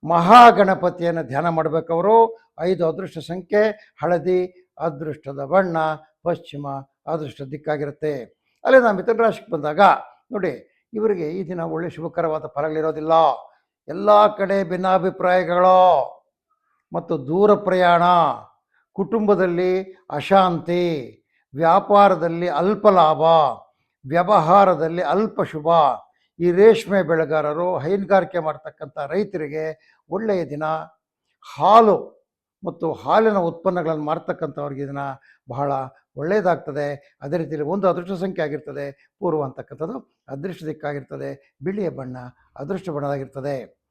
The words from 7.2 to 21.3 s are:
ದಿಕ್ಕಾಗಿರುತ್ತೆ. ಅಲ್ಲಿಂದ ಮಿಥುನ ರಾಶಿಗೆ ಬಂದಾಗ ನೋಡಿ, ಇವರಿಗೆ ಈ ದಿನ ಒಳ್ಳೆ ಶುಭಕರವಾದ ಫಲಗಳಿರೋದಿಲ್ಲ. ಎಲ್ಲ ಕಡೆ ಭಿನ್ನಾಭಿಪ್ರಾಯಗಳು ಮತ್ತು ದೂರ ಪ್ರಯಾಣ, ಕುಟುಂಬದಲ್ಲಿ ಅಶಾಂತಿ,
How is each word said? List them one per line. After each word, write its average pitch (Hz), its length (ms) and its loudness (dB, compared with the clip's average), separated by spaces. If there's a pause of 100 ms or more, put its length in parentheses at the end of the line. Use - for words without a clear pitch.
ದಿಕ್ಕಾಗಿರುತ್ತೆ. 147 800 -8 (400)
ಅಲ್ಲಿಂದ 254 280 6
ಮಿಥುನ 214 300 -2
ರಾಶಿಗೆ 220 300 -2
ಬಂದಾಗ 151 280 -4 (520)
ನೋಡಿ, - 600 -8
ಇವರಿಗೆ 208 380 -2
ಈ 180 180 -8
ದಿನ 180 120 -10
ಒಳ್ಳೆ 165 300 -8
ಶುಭಕರವಾದ 156 520 -6 (120)
ಫಲಗಳಿರೋದಿಲ್ಲ. 156 580 -4 (760)
ಎಲ್ಲ 208 480 4
ಕಡೆ 196 280 -2
ಭಿನ್ನಾಭಿಪ್ರಾಯಗಳು 180 1600 2 (680)
ಮತ್ತು 165 340 -6
ದೂರ 202 280 4
ಪ್ರಯಾಣ, 180 480 2 (920)
ಕುಟುಂಬದಲ್ಲಿ 190 1040 -2 (120)
ಅಶಾಂತಿ, 170 1120 0 (300)